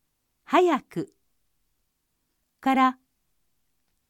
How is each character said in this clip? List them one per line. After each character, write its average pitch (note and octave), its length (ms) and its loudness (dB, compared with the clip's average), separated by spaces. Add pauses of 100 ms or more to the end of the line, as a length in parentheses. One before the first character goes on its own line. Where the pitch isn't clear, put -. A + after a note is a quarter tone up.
(440)
早 D#4+ 360 0
く。 - 340 -12 (1500)
か C4+ 140 -2
ら。 C4 240 0 (1120)